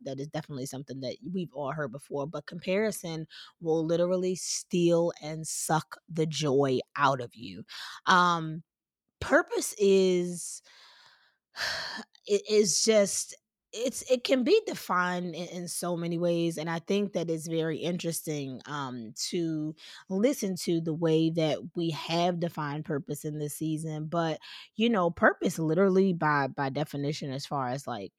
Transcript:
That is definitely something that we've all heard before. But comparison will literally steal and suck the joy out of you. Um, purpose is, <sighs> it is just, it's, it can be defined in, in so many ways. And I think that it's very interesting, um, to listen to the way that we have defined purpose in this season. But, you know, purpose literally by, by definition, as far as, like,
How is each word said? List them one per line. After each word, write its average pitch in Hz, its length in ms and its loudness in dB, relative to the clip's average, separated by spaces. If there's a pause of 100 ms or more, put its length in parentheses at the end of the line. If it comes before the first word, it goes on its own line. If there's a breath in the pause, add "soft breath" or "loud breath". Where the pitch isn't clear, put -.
That 135 160 -6
is 147 80 -8
definitely 151 360 -8
something 135 360 -10
that 123 160 -6 (180)
we've 180 180 -6
all 143 200 -6
heard 147 200 -4
before. 143 340 -6
But 151 200 -10
comparison 180 800 -4 (340 loud breath)
will 160 240 2
literally 180 520 2
steal 170 760 2 (100)
and 156 240 -8
suck - 520 -2 (100)
the 160 160 0
joy 139 540 4 (180)
out 139 240 4
of 120 140 -10
you. 104 300 -12 (420 loud breath)
Um, 170 560 4 (580)
purpose 359 580 2
is, 185 840 2 (920 loud breath)
<sighs> - 720 -8
it 202 220 2
is 214 340 4
just, 208 540 4 (360)
it's, 247 380 -4
it 247 140 4
can 262 180 2
be 370 240 6
defined 180 640 0
in, 170 140 -8
in 175 220 -8
so 175 280 -4
many 170 220 -2
ways. 170 400 2
And 160 100 -4
I 165 120 -2
think 202 320 0
that 165 180 -2
it's 160 160 -2
very 160 320 0
interesting, 151 880 -4
um, 127 460 -8 (160)
to 160 480 -2 (320 loud breath)
listen 196 540 2
to 170 180 0
the 165 120 -4
way 160 380 2
that 160 280 0 (180)
we 170 140 0
have 170 500 0
defined 151 440 -4
purpose 147 400 -6
in 151 140 -6
this 147 160 -6
season. 156 520 -4
But, 160 340 -2 (340 loud breath)
you 233 160 2
know, 175 220 2
purpose - 440 2
literally 185 560 4
by, 147 360 2
by 139 220 -2
definition, 143 600 -4
as 135 160 -6
far 135 220 -2
as, 135 180 -4
like, 104 320 -6